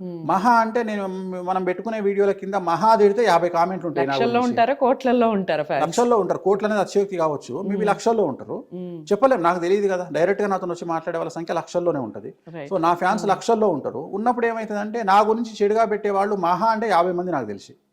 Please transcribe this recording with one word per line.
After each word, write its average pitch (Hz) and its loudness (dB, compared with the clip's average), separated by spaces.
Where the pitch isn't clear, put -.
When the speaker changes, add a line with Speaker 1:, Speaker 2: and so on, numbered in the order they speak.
Speaker 1:
మ్మ్. 170 -8
Speaker 2:
మహా 190 2
అంటే 226 2
నేను, 208 -4
మనం 185 -2
పెట్టుకునే 196 -4
వీడియోల 196 2
కింద 196 -6
మహా 180 4
తిడితే 208 4
యాభై 175 4
కామెంట్లు 170 0
ఉంటాయి 143 0
నా 139 -2
Speaker 1:
లక్షల్లో 240 2
Speaker 2:
గురించి. 247 0
Speaker 1:
ఉంటారా, 240 2
కోట్లల్లో 247 2
ఉంటారా 185 0
ఫ్యాన్స్? 147 0
Speaker 2:
లక్షల్లో 233 2
ఉంటారు. 170 0
కోట్లు 202 0
అనేది 208 0
అతిశయోక్తి 196 -2
కావచ్చు, 151 -4
maybe 202 -4
Speaker 1:
మ్మ్. 185 -2
Speaker 2:
లక్షల్లో 208 2
ఉంటారు. 131 -6
Speaker 1:
మ్మ్. 175 -12
Speaker 2:
చెప్పలేం, 247 2
నాకు 175 2
తెలియదు 196 2
కదా. 180 -4
డైరెక్ట్గా 196 0
నాతో 185 -2
వచ్చి 175 -6
మాట్లాడే 165 -4
వాళ్ళ 165 -4
సంఖ్య 165 -6
లక్షల్లోనే 170 -2
ఉంటది. 107 -10
Speaker 1:
రైట్. 160 -12
Speaker 2:
So 190 -2
నా 165 4
ఫ్యాన్స్ 185 0
Speaker 1:
మ్మ్. 202 0
Speaker 2:
లక్షల్లో 220 2
ఉంటారు. 131 -4
ఉన్నప్పుడు 220 -2
ఏమవుతుందంటే, 220 -6
నా 196 6
గురించి 220 2
చెడుగా 214 4
పెట్టే 208 -2
వాళ్ళు 202 0
మహా 180 0
అంటే 226 0
యాభై 180 2
మంది 175 -4
నాకు 131 -2
తెలిసి. 98 -12